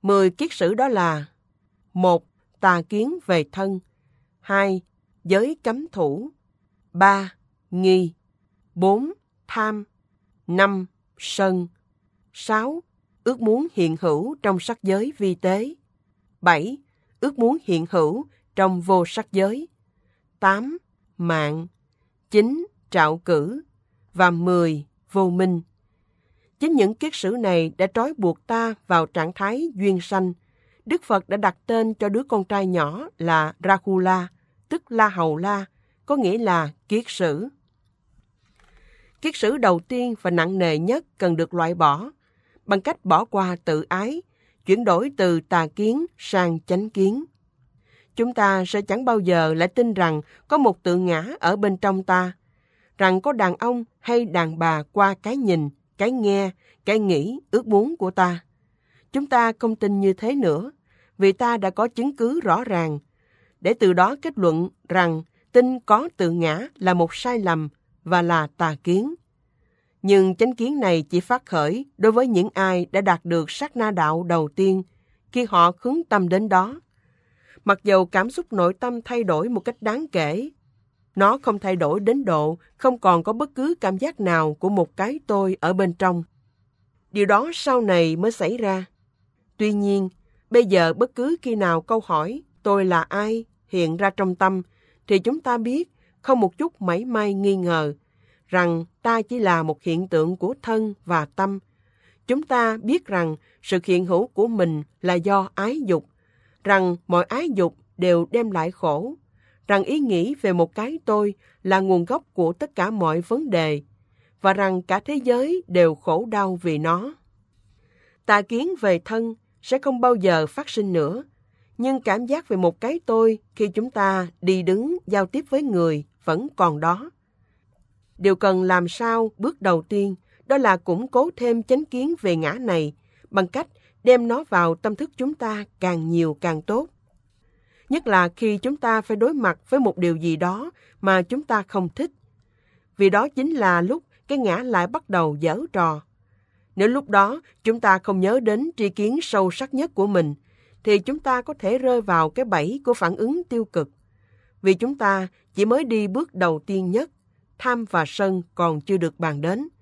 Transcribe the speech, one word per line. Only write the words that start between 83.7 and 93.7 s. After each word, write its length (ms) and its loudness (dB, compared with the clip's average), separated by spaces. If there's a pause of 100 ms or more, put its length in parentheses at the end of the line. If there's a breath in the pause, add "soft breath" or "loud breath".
cảm 160 -2
giác 220 -6
nào 340 0
của 160 -2
một 280 0
cái 300 -4
tôi 320 0
ở 140 0
bên 200 0
trong. 300 0 (880)
Điều 140 0
đó 280 2
sau 280 0
này 340 2
mới 160 0
xảy 260 -4
ra. 280 -4 (720)
Tuy 160 0
nhiên, 360 0 (400)
bây 160 6
giờ 280 4
bất 220 -2
cứ 260 -2
khi 140 -4
nào 260 0
câu 240 -2
hỏi 360 -2 (220)
"Tôi 220 2
là 160 2
ai?" 440 -4 (220)
hiện 300 -2